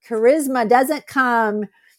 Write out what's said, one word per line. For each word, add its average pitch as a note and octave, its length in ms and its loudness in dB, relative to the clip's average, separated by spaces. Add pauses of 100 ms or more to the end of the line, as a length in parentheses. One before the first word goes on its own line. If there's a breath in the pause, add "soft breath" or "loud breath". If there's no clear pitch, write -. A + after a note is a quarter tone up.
charisma B3 640 0
doesn't C4 380 0
come A3+ 600 -2 (320 soft breath)